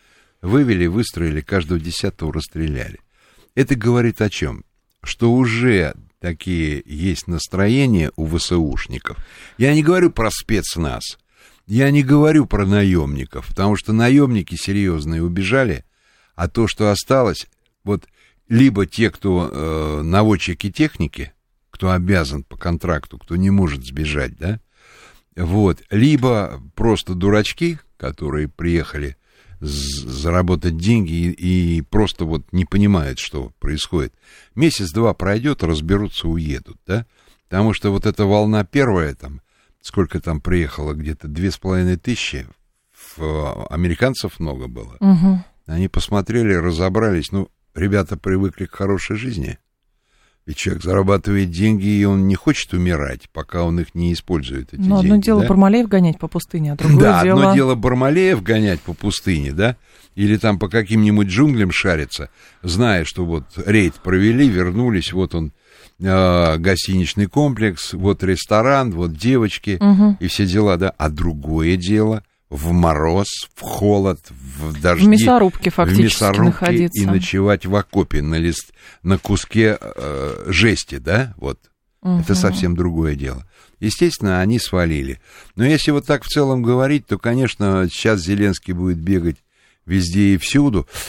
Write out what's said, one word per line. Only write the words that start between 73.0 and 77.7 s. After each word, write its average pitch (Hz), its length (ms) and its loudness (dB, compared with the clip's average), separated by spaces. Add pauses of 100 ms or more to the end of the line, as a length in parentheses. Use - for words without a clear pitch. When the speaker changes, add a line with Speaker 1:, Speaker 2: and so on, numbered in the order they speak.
Speaker 1:
в - 60 -20
холод, 98 580 0 (100)
в 71 500 -10
дожди, 87 260 4
Speaker 2:
В - 20 10
мясорубке 214 640 4
Speaker 1:
в - 40 -14
Speaker 2:
фактически 175 480 2
Speaker 1:
мясорубке 101 220 2
Speaker 2:
находиться. 175 580 2
Speaker 1:
и 95 40 2
ночевать 95 600 0
в 95 80 -2